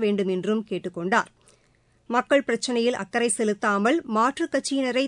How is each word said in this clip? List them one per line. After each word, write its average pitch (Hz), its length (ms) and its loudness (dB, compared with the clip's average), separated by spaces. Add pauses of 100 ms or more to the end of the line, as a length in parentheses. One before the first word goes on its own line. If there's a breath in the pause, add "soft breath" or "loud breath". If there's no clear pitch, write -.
வேண்டும் 202 300 0
என்றும் 202 340 0
கேட்டுக் 180 280 -8
கொண்டார். 190 320 0 (880 soft breath)
மக்கள் 254 320 2
பிரச்சினையில் 240 560 0
அக்கறை 233 260 0 (100)
செலுத்தாமல் 214 600 0 (180)
மாற்றுக் 262 380 0
கட்சியினரை 269 540 0